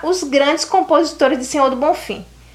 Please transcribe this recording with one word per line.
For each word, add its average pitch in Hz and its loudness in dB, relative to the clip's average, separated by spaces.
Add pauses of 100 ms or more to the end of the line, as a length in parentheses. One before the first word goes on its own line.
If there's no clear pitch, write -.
os 359 -2
grandes 285 2
compositores 320 2
de 254 -6
Senhor 269 0
do 262 -4
Bonfim. 247 -2 (300)